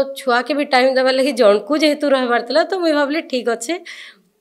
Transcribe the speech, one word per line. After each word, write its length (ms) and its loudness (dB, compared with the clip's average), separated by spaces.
ଛୁଆକେ 380 -2
ବି 100 -2
ଟାଇମ୍ 300 2
ଦେବା 180 2
ଲାଗି 200 0
ଜଣକୁ 440 2
ଯେହେତୁ 320 0
ରହିବାର 320 0
ଥିଲା, 220 0
ତ 120 -4
ମୁଇଁ 180 0
ଭାବିଲି, 280 0
"ଠିକ୍ 280 -6
ଅଛେ, 260 -4